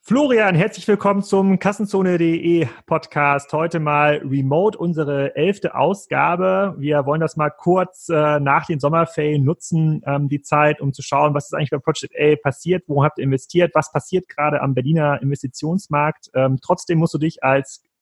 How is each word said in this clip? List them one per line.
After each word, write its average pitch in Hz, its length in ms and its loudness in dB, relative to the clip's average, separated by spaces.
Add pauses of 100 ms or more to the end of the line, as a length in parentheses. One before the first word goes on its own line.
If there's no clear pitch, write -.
Florian, 226 540 2
herzlich 202 320 0
willkommen 202 340 2
zum 190 380 2
Kassenzone 196 520 -2
punkt 175 100 0
de 165 460 0 (180)
Podcast. 147 680 -2
Heute 165 300 -2
mal 147 420 2
remote, 139 540 0
unsere 143 580 -2
elfte 180 400 -2
Ausgabe. 185 1040 0
Wir 147 260 0
wollen 151 140 0
das 160 160 -2
mal 151 140 0
kurz, 180 580 -2
äh, 151 320 2
nach 143 280 2
den 156 120 -2
Sommerferien 151 640 0
nutzen, 156 640 0
ähm, 143 240 -2
die 143 120 -4
Zeit, 151 380 2
um 139 140 -2
zu - 80 -12
schauen, 143 320 0
was 143 140 -4
ist - 80 -10
eigentlich 151 160 -4
bei 143 80 -4
Project - 380 -6
A 147 240 2
passiert, 170 460 -4
wo 139 160 0
habt - 160 -2
ihr 131 60 -6
investiert, 165 500 0
was 156 160 2
passiert 185 380 -4
gerade 147 320 -2
am 139 120 0
Berliner 143 480 0
Investitionsmarkt. 147 1120 -4
Ähm, 131 300 2
trotzdem 175 360 0
musst 165 140 0
du 156 40 -4
dich 156 260 -4
als 135 400 0 (180)